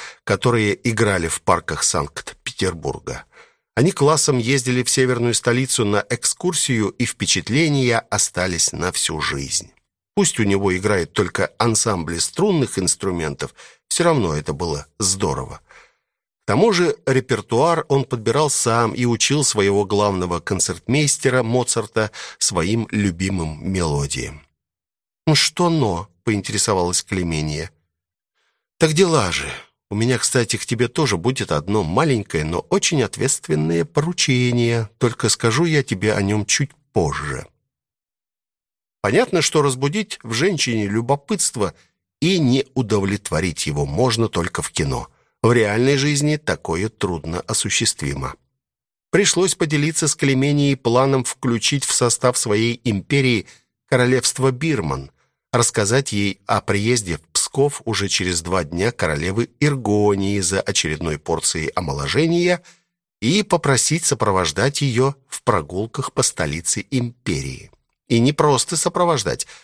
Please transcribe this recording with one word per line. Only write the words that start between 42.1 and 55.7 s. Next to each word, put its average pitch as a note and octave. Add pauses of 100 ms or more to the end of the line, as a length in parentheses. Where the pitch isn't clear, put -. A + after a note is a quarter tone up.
и F3+
не C3+ (100)
удовлетворить G2
его D2
можно A2+
только -
в -
кино. A#2 (340)
В A#2
реальной A#2+
жизни D3
такое F#2
трудно E2+
осуществимо. C#2 (720)
Пришлось F#3
поделиться D3+
с -
Клеменией C#3
планом C3
включить B2
в -
состав B2
своей A2+
империи A#2+ (420)
королевство B2+
Бирман – G2 (400)
рассказать A#2